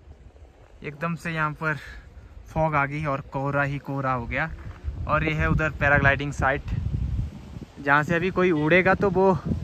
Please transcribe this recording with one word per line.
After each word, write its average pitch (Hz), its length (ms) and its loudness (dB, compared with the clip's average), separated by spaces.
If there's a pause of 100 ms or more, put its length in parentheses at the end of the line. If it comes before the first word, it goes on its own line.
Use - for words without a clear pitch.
(840)
एकदम 156 320 -6
से 170 160 -8
यहाँ 156 200 -2
पर 151 260 -4 (720)
fog 160 280 0
आ 139 100 2
गई 147 200 -6
और 139 160 -2 (120)
कोहरा 139 300 0
ही 139 140 -2
कोहरा 135 340 -4
हो 123 140 -2
गया। 135 240 -4 (580)
और 151 160 2
ये 156 100 0
है 160 160 2
उधर 156 200 2
paragliding 143 640 2
site, 139 320 0 (1200)
जहाँ 143 180 4
से 170 120 0
अभी 175 140 0
कोई 185 220 2
उड़ेगा 170 420 4
तो 202 160 2
वो 185 240 4 (300)